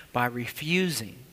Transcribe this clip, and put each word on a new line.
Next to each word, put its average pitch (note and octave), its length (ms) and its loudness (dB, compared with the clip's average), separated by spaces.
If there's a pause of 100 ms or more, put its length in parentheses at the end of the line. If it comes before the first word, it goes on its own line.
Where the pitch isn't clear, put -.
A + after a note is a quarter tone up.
(120)
by B2 140 4
refusing B2+ 920 0 (160)